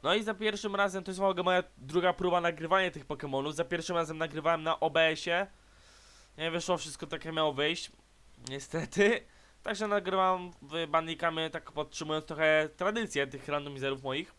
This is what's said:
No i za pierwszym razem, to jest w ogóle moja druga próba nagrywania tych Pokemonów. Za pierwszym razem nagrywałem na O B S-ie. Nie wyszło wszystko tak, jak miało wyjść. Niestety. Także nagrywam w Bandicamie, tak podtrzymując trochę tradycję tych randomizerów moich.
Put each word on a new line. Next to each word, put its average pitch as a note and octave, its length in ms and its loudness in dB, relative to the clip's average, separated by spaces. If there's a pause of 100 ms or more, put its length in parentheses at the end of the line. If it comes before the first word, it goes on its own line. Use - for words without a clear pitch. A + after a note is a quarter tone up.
No D#3 120 2
i A3 80 2
za G#3 120 -4
pierwszym G#3 420 -2
razem, F#3+ 280 0
to F#3+ 60 -8
jest F#3 100 -8
w G3 40 2
ogóle F#3 200 2
moja F3+ 180 4 (160)
druga E3+ 340 2
próba F3 280 2
nagrywania E3+ 500 2
tych D3 160 -12
Pokemonów. C#3+ 480 -2
Za E3 100 -2
pierwszym E3+ 320 -2
razem D#3+ 220 -2
nagrywałem D#3 440 0
na D#3+ 180 -2
O D#3+ 100 2
B D#3+ 160 4
S-ie. E3+ 400 0 (920)
Nie D#3+ 120 -2
wyszło E3+ 280 0
wszystko D#3 280 -10
tak, - 180 -10
jak D#3+ 100 -6
miało D#3 180 4
wyjść. D3+ 400 -2 (560)
Niestety. D#3+ 760 0 (360)
Także G#3+ 260 -4
nagrywam F#3 640 2 (100)
w D#3 240 -4
Bandicamie, D#3+ 640 0
tak - 220 -10
podtrzymując D#3 540 -4
trochę D#3 500 4
tradycję G3 500 0
tych C3+ 220 -12
randomizerów C#3 540 -4
moich. C#3 360 -4